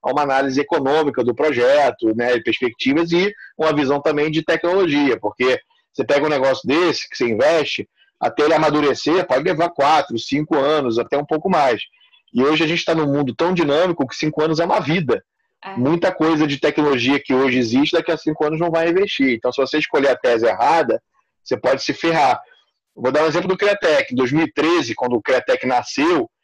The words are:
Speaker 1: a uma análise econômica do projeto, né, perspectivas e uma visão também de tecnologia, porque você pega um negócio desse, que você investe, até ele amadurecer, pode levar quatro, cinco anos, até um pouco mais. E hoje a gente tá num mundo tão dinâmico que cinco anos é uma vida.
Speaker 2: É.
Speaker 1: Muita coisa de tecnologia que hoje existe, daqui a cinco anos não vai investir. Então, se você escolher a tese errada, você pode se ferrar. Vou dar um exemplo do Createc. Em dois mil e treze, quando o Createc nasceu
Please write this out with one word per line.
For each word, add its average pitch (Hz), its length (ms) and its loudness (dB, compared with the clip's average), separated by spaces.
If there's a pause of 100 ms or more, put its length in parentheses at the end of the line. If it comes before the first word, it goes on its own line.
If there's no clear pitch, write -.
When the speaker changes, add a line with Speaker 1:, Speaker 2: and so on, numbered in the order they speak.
Speaker 1:
a 131 100 -4
uma 147 120 0
análise 139 360 0
econômica 143 640 0
do 120 120 -2
projeto, 131 800 2
né, 120 240 0
perspectivas 131 720 -2
e 185 200 0 (240)
uma 156 160 0
visão 143 300 0
também 151 300 0
de 156 120 -2
tecnologia, 160 760 0
porque 123 400 0 (340)
você 131 100 -4
pega 143 220 2
um 151 40 0
negócio 135 380 0
desse, 160 400 0
que - 80 -18
você 123 140 -2
investe, 143 580 0 (320)
até 120 260 0
ele 156 100 4
amadurecer, 151 720 0
pode 135 160 0
levar 170 260 0
quatro, 143 480 0
cinco 151 380 -2
anos, 139 420 0
até 120 180 -2
um 147 100 -2
pouco 160 260 -2
mais. 139 320 2 (500)
E 123 80 0
hoje 156 220 2
a 156 40 0
gente 165 160 -2
tá 165 120 0
num 151 160 0
mundo 139 240 -2
tão 175 180 0
dinâmico 165 540 0
que - 80 -14
cinco 151 260 -4
anos 160 180 0
é 170 60 2
uma - 140 0
vida. 135 440 -2 (400)
Speaker 2:
É. - 120 -14
Speaker 1:
Muita 160 360 0
coisa 156 360 0
de 143 120 -4
tecnologia 143 600 0
que - 140 -4
hoje 127 260 2
existe, 123 340 0
daqui 170 180 0
a 156 60 0
cinco 156 260 -4
anos 156 160 -2
não 170 120 -2
vai 165 180 0
investir. 170 460 0
Então, 123 160 -4
se 135 100 -2
você 135 160 -2
escolher 143 320 0
a 127 60 2
tese 117 320 2
errada, 120 520 2 (440)
você 127 120 -4
pode 131 280 0
se 139 100 -4
ferrar. 151 480 0 (540)
Vou 127 180 -2
dar 151 100 2
um 160 40 2
exemplo 175 200 -2
do 185 100 0
Createc. 175 540 2
Em 123 40 -6
dois 127 160 0
mil 160 140 2
e - 60 -10
treze, 151 420 0
quando 123 200 -2
o 110 80 0
Createc 127 440 -2
nasceu 127 640 0 (140)